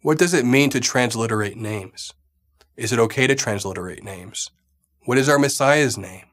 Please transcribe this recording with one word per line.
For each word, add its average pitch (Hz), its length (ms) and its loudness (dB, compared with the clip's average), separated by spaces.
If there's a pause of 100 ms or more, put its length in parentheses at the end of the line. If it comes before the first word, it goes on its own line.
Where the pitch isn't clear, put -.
What 151 160 0
does 175 160 2
it 135 140 2
mean 135 240 6
to 131 100 0
transliterate 113 760 -2
names? 107 580 -10 (600)
Is 113 180 -6
it 120 80 0
okay 117 260 2
to 135 80 4
transliterate 95 680 -6
names? 95 480 -12 (540)
What 123 140 2
is 135 100 2
our 143 100 6
Messiah's 139 600 2
name? 92 340 -14